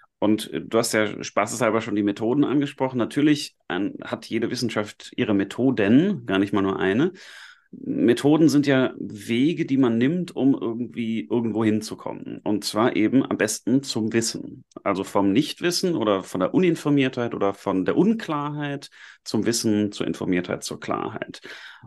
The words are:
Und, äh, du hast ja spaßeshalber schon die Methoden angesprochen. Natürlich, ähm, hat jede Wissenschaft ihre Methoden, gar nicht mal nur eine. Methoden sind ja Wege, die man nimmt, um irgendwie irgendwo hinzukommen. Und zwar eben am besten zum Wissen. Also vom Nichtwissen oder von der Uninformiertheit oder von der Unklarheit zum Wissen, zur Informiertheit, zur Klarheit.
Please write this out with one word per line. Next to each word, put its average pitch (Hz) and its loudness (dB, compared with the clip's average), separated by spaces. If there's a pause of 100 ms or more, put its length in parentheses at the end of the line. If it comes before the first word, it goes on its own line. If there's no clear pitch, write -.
(180)
Und, 107 0
äh, 80 -4
du 80 -2
hast 113 2
ja 107 0
spaßeshalber 110 0
schon 104 -4
die 107 0
Methoden 113 2
angesprochen. 131 -2
Natürlich, 147 0 (140)
ähm, 95 -4 (100)
hat - -8
jede 110 -2
Wissenschaft 113 -6
ihre 110 0
Methoden, 120 2
gar 98 0
nicht 98 0
mal 101 2
nur 98 0
eine. 104 2 (600)
Methoden 151 4
sind 139 4
ja 131 2
Wege, 120 -2
die 135 -2
man 120 4
nimmt, 165 0
um 131 4
irgendwie 113 -4
irgendwo 110 0
hinzukommen. - -2
Und 104 -2
zwar 110 2
eben 110 2
am 127 -2
besten 117 0
zum 110 -4
Wissen. - -4 (200)
Also 98 0
vom 101 2
Nichtwissen 170 0
oder 107 2
von - -6
der 90 0
Uninformiertheit 143 2
oder 98 0
von 95 -2
der - 0
Unklarheit 147 -2 (360)
zum 107 -2
Wissen, 104 0
zur - -6
Informiertheit, - -2
zur - -10
Klarheit. - -6 (460)